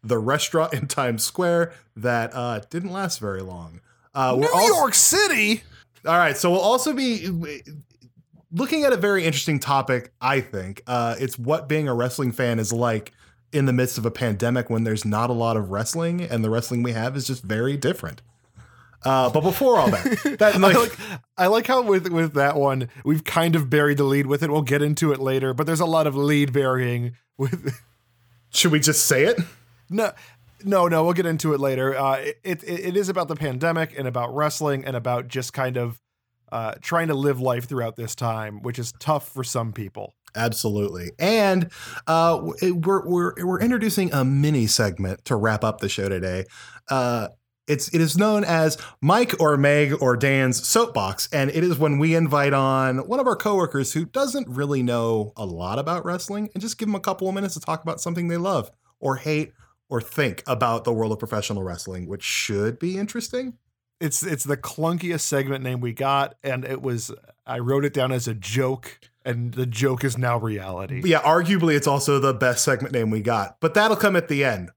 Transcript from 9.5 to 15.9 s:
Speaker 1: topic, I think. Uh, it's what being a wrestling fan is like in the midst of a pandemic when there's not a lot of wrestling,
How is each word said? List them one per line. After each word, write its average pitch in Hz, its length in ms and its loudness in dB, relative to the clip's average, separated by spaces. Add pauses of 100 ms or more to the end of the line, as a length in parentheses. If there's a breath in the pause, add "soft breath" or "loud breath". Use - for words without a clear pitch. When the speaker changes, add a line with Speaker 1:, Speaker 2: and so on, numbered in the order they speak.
Speaker 1:
topic, 131 640 0
I 131 200 2
think. 98 460 -10
Uh, 117 340 -2
it's 131 180 -6
what 143 300 -2
being 151 200 0
a 127 60 0
wrestling 123 380 -2
fan 120 260 0
is 110 140 -2
like 117 400 -2 (400 soft breath)
in 139 140 2
the 131 60 2
midst 123 260 0
of 113 80 -2
a 113 40 2
pandemic 117 600 -2
when 113 140 0
there's 110 200 -2
not 107 260 0
a 123 40 0
lot 113 220 0
of 101 140 -2
wrestling, 165 520 -4